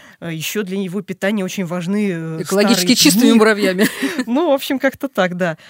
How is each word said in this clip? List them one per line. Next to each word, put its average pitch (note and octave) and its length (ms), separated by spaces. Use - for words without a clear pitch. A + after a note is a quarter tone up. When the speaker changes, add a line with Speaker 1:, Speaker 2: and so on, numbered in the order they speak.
Speaker 1:
Э, E3+ 140
еще D#3+ 300
для F#3+ 140
него G3 240
питания G3 440
очень F#3 200
важны, F#3 480
э, E3 300
Speaker 2:
Экологически F#3+ 500
Speaker 1:
старые - 20
Speaker 2:
чистыми A3 360
Speaker 1:
пни. A3+ 80
Speaker 2:
муравьями. G#3 480
Speaker 1:
<laughs> C#4 400
Ну, D4 240
в - 20
общем, C4+ 260
как-то C4+ 280
так, F3+ 300
да. F3 200